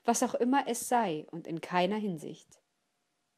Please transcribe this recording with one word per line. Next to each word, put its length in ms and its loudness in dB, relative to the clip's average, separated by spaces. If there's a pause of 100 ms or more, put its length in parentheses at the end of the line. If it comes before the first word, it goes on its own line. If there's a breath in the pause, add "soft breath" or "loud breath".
was 180 2
auch 120 0
immer 340 2
es 200 -4
sei 440 0
und 160 -8
in 120 -6
keiner 360 2
Hinsicht. 640 -8 (760)